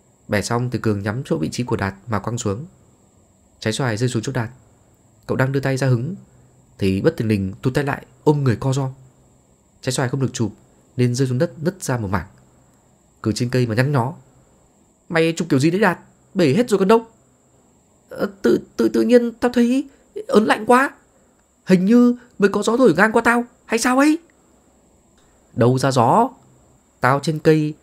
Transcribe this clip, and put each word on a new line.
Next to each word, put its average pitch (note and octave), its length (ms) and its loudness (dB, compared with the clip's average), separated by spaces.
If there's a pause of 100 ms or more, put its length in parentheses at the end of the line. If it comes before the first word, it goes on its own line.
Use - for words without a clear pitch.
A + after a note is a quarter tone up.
(280)
Bẻ G#2 140 -2
xong B2 280 -4
thì A#2 120 -4
Cường G#2 200 -2
nhắm G#2+ 220 -6
chỗ D#3+ 140 -4
vị D3+ 140 -4
trí B2 120 -6
của A#2+ 120 -4
Đạt G2 180 -4 (120)
mà A2 120 -4
quăng A2+ 200 -6
xuống. A2 280 -6 (920)
Trái A2 120 -4
xoài A#2 240 -2
rơi B2 120 0
xuống A2+ 140 -4
chỗ C3+ 100 -8
Đạt. A#2 180 -6 (760)
Cậu - 100 -4
đang C3 160 0
đưa C#3 80 -2
tay C3+ 160 -2
ra C3+ 100 -2
hứng C3 280 0 (640)
thì F#2+ 220 0
bất D#3 160 2
thình A2 120 -2
lình G2 240 0 (100)
tụt C3 120 -2
tay D3 100 -2
lại, - 220 -8 (180)
ôm D3 200 2
người C3+ 120 2
co C3+ 160 -2
ro. C3 180 -4 (880)
Trái B2+ 120 -6
xoài C3 160 -2
không C#3 120 -4
được A#2+ 120 0
chụp G#2 200 -4 (440)
nên B2 180 0
rơi C3 140 0
xuống B2 100 -4
đất E3+ 200 -2
nứt F3+ 240 -6
ra C3 140 -4
một G#2+ 120 -6
mảng. F#2 180 -4 (960)
Cứ A2 100 0
trên B2 180 -4
cây B2+ 160 0
mà A2 80 -4
nhăn B2+ 180 0
nhó: C3 220 0 (960)
"Mày E3 280 0
chụp E3 120 -4
kiểu C#3 100 2
gì D#3 120 2
đấy F#3+ 100 0
Đạt? F#3 180 0 (360)
Bể D#3+ 200 2
hết B3 160 0
rồi G3 80 2
còn F#3+ 100 2
đâu." A3+ 180 4 (1040)
"Ờ, - 220 -6 (120)
tự, - 180 2 (160)
tự, A3+ 120 0
tự A3+ 120 0
nhiên A#3 320 4
tao A#3+ 220 -4
thấy B3+ 340 0 (400)
ớn G#3+ 160 2
lạnh G#3+ 220 -2
quá. C4 240 2 (720)
Hình F#3 200 2
như A#3+ 320 4 (220)
mới G3 120 2
có G3+ 120 -2
gió G#3+ 140 0
thổi A#3+ 200 6
ngang G#3+ 160 2
qua A#3 100 2
tao, A#3+ 220 0 (200)
hay A3+ 140 -2
sao B3+ 200 0
ấy?" D4+ 200 4 (1300)
"Đâu B2 260 2
ra C#3 120 0
gió? C#3+ 400 4 (680)
Tao C3+ 200 2
trên D#3 180 -4
cây, D#3 440 2